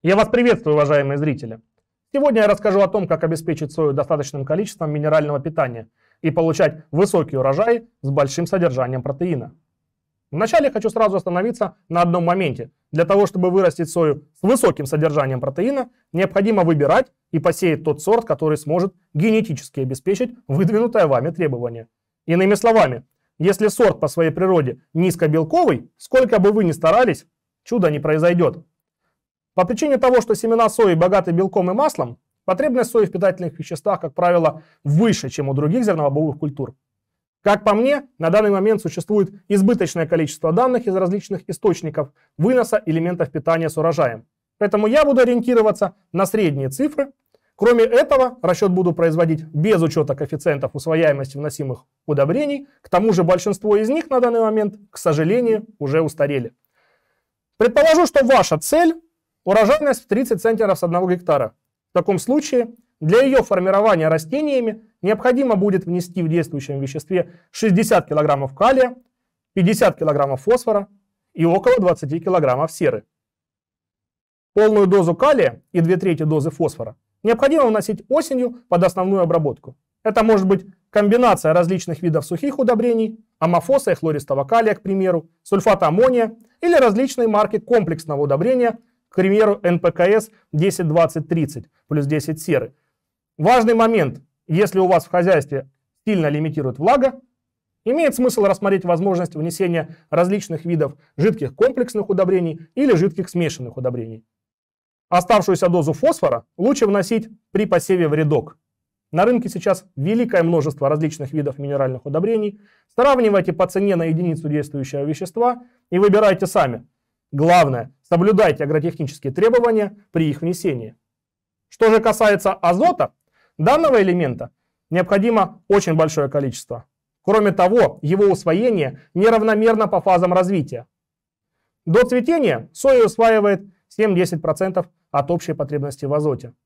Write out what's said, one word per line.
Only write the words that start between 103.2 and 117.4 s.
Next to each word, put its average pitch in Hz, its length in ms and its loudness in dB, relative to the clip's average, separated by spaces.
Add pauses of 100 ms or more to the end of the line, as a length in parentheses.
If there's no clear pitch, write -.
смешанных 131 480 -6
удобрений. 117 480 -8 (800)
Оставшуюся 180 640 2
дозу 160 240 0
фосфора 160 500 0 (140)
лучше 233 280 0
вносить 202 440 -2 (200)
при 202 140 0
посеве 175 440 0
в 147 60 0
рядок. 151 440 -2 (520)
На 170 140 0
рынке 240 240 0
сейчас 185 380 -4 (100)
великое 196 460 0
множество 147 480 0
различных 151 420 -4
видов 143 260 -6
минеральных 139 460 -4
удобрений. 202 560 -4 (340)
Сравнивайте 226 600 2
по 185 120 0
цене 196 300 -2
на 165 80 -2
единицу 160 460 -4
действующего 143 540 -6
вещества 226 580 -4 (260)
и 175 100 -2
выбирайте 202 480 2
сами. 131 400 -2 (440)
Главное, 143 640 2 (120)